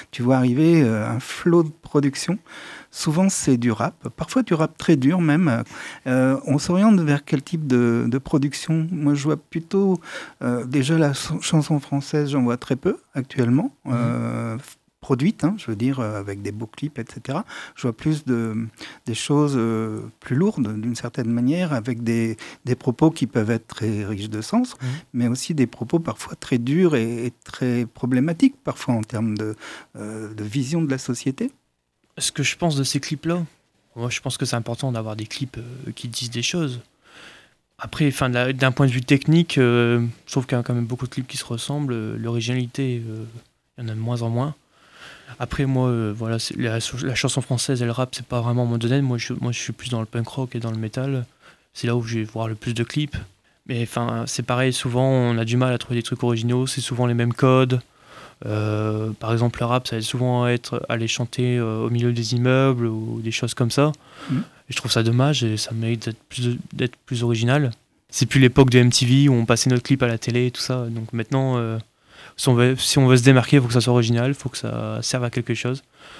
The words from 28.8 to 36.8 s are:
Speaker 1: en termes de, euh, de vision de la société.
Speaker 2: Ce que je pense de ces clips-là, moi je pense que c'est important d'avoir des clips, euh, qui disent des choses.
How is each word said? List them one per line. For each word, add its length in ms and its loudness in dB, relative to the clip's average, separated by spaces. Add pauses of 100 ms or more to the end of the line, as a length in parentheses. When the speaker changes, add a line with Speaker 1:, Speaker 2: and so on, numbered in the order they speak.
Speaker 1:
en 80 0
termes 360 -4
de, 200 -6 (400)
euh, 360 -12
de 120 -10
vision 360 -2
de 80 0
la 80 -2
société. 540 -4 (640)
Speaker 2:
Ce 140 -4
que 120 -2
je 120 -2
pense 220 0
de 80 2
ces 160 -2
clips-là, 420 -4 (540)
moi 120 -4
je 120 -6
pense 160 -6
que 80 -2
c'est 100 -2
important 380 -4
d'avoir 240 -6
des 80 -8
clips, 320 -10
euh, 340 -12
qui 160 -10
disent 240 -8
des 100 -6
choses. 380 -4 (960)